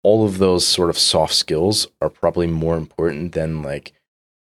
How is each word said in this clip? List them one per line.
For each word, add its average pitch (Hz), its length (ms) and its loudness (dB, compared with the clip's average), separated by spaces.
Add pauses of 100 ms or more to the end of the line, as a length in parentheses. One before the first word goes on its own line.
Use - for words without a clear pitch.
All 107 220 4
of 95 120 -2
those 92 280 2
sort 87 240 0
of 85 80 -2
soft - 360 0
skills 87 540 0 (140)
are 78 80 -2
probably 85 380 -2
more 82 300 -2
important 80 560 -4
than, 80 280 -4
like, 71 320 -10 (540)